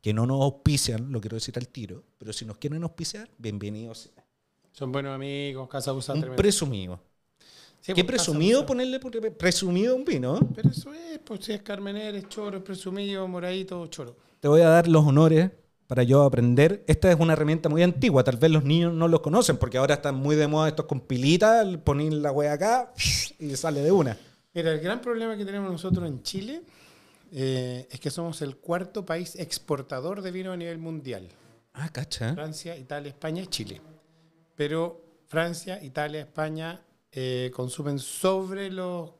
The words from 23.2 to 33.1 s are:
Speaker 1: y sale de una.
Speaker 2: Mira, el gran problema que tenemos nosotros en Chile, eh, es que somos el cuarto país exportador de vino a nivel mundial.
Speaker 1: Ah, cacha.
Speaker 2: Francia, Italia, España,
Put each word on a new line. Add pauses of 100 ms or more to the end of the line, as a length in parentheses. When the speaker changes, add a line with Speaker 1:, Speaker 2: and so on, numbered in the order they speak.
Speaker 1:
y
sale
de
una. (400)
Speaker 2:
Mira,
el
gran
problema
que
tenemos
nosotros
en
Chile, (720)
eh,
es
que
somos
el
cuarto
país
exportador
de
vino
a
nivel
mundial. (440)
Speaker 1:
Ah,
cacha.
Speaker 2:
Francia,
Italia,
España,